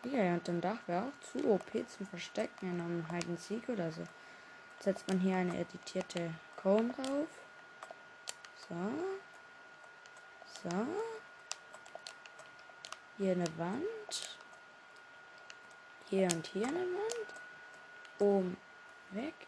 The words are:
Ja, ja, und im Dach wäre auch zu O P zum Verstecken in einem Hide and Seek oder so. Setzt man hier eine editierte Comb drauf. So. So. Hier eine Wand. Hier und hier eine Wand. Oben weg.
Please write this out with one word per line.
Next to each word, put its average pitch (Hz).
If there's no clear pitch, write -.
Ja, 247
ja, 175
und 170
im 175
Dach 196
wäre 175
auch 277
zu 285
O 202
P 233
zum -
Verstecken 185
in 175
einem 170
Hide 170
and 170
Seek -
oder 185
so. 165
Setzt -
man 190
hier 185
eine 180
editierte 170
Comb 226
drauf. 277
So. 175
So. 185
Hier 190
eine 170
Wand. 311
Hier 190
und 165
hier 208
eine 349
Wand. 427
Oben 196
weg. 233